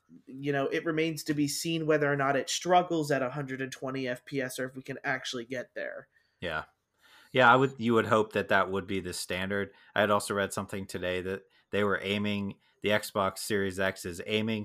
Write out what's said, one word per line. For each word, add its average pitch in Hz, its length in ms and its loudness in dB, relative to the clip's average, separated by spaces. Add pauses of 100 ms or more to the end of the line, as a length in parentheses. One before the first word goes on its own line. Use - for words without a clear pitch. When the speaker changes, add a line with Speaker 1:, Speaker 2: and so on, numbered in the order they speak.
(260)
Speaker 1:
you 139 260 -4
know, 139 140 0
it 156 180 -2
remains 160 400 -2
to 151 100 -2
be 147 120 2
seen 160 400 -2
whether 147 260 4
or 143 40 2
not 139 180 2
it 127 160 -2
struggles 170 640 2
at 135 100 2
a 123 80 -2
hundred 131 320 -6
and 131 80 -6
twenty 131 380 -6
F 123 160 -6
P 139 180 -4
S 127 160 -8
or 127 80 -6
if 127 80 -16
we 131 80 -14
can 135 220 -10
actually 127 400 -6
get 123 320 -8
there. 69 320 -10 (320)
Speaker 2:
Yeah. 80 240 -4 (640)
Yeah, 123 220 8
I 127 40 10
would, 135 200 2
you 117 160 2
would 110 140 6
hope 107 260 4
that 98 160 0
that 95 220 4
would 95 160 -2
be 98 140 -4
the 87 120 -6
standard. 95 560 -4 (260)
I 104 60 2
had 104 100 4
also 104 220 2
read 98 220 0
something 98 320 -6
today 90 340 -4
that 92 220 -6 (280)
they 101 140 0
were 98 180 0
aiming, 101 520 -2 (280)
the 95 60 0
Xbox 101 520 0
Series 98 380 -2
X 95 280 -2
is 87 200 -8
aiming 107 380 -2